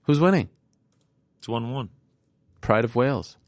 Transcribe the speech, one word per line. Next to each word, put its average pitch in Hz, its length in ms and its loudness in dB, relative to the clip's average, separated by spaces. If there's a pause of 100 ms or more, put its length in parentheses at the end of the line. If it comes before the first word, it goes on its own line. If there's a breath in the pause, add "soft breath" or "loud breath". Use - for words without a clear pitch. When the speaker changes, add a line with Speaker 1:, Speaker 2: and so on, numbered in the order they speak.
Speaker 1:
Who's 147 160 2
winning? 175 300 2 (920)
Speaker 2:
It's - 80 -18
one 117 240 -6
one. 127 180 -10 (720)
Speaker 1:
Pride 110 240 2
of 117 100 -10
Wales. 123 420 -2 (100)